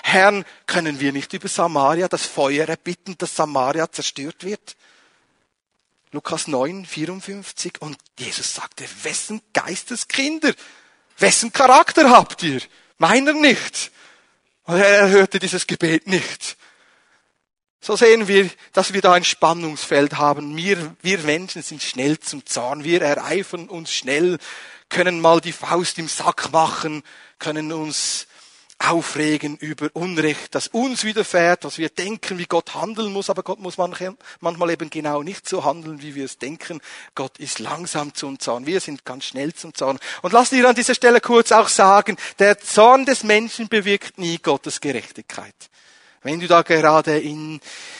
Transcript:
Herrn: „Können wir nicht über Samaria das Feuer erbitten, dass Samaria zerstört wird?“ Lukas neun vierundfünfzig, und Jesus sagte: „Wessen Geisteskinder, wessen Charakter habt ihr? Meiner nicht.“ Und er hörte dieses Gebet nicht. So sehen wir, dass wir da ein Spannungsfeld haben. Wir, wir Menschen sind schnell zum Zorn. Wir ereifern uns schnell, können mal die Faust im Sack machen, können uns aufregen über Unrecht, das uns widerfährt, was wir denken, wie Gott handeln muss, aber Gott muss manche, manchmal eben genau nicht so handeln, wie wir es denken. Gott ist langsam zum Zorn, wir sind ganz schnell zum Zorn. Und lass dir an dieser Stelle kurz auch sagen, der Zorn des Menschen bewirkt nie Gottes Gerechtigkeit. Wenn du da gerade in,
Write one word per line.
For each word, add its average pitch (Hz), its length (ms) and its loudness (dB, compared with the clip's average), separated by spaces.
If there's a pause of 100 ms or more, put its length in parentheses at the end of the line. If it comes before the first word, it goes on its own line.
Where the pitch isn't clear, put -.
Herrn: 196 440 4 (200)
„Können 156 340 -4
wir 139 120 0
nicht 139 220 -8
über 190 140 -10
Samaria 165 600 0
das - 160 -4
Feuer 143 420 -2
erbitten, 175 520 -10
dass - 180 -8
Samaria 151 560 -2
zerstört 147 500 -10
wird?“ 196 320 -12 (1400)
Lukas 156 360 -8
neun 160 380 -4
vierundfünfzig, 185 960 -10
und 151 160 -14 (200)
Jesus - 360 -8
sagte: - 300 -14 (180)
„Wessen - 400 -8 (100)
Geisteskinder, 269 1000 -6 (640)
wessen 196 340 0
Charakter 269 560 6
habt 226 340 6
ihr? 139 200 -2 (340)
Meiner 262 380 2
nicht.“ - 580 0 (760)
Und 175 120 2
er 202 300 6
hörte 190 280 6
dieses 180 300 -4
Gebet 165 400 -2
nicht. - 480 -4 (1200)
So 214 140 -4
sehen 226 320 6
wir, 196 240 4 (220)
dass 190 200 0
wir 190 80 0
da 185 120 8
ein 175 100 6
Spannungsfeld 156 960 0
haben. 147 380 -2
Wir, 170 460 -4
wir 185 160 -2
Menschen 160 440 -4
sind 151 220 -12
schnell 139 340 -2
zum - 280 -14
Zorn. 131 360 -6
Wir 170 180 0
ereifern 165 680 -4
uns 165 240 -12
schnell, 156 460 -2 (500)
können 180 320 -2
mal 165 200 6
die 170 120 -8
Faust - 480 -4
im 156 80 -8
Sack - 420 -4
machen, 156 540 0 (340)
können 156 340 -6
uns - 540 -6 (520)
aufregen 151 800 -2
über 151 380 -4
Unrecht, 160 600 -4
das 139 140 -4
uns 247 340 -2
widerfährt, 185 600 2
was 143 140 -10
wir 156 100 -4
denken, 190 500 -8
wie 175 60 -6
Gott - 300 -4
handeln 208 360 -6
muss, 196 200 -6
aber 185 120 -4
Gott 196 160 -8
muss 180 200 -12
manche, 180 360 -6 (260)
manchmal 170 300 -2
eben 156 200 -6
genau 147 320 -4
nicht 185 260 -12
so 185 160 -4
handeln, 156 380 -4
wie 147 120 -14
wir 139 120 -8
es - 120 -14
denken. 135 440 -12 (320)
Gott - 240 -10
ist - 200 -12
langsam 156 560 -8
zum 135 240 -10
Zorn, 123 280 -6
wir 180 140 -2
sind - 260 -12
ganz 127 180 -12
schnell 143 300 -8
zum 165 200 -18
Zorn. 135 240 -4 (220)
Und 180 140 -4
lass 240 160 6
dir 254 180 4
an 247 60 6
dieser 240 200 0
Stelle 240 280 6
kurz 233 300 4
auch 220 160 6
sagen, 202 500 4 (200)
der 202 220 4
Zorn 247 460 6
des 262 180 0
Menschen 214 440 0
bewirkt 202 500 -2
nie 170 200 -4
Gottes - 420 -2
Gerechtigkeit. 107 760 -10 (680)
Wenn 160 180 -6
du 180 60 -8
da 170 140 6
gerade 156 580 2
in, 151 420 -8 (400)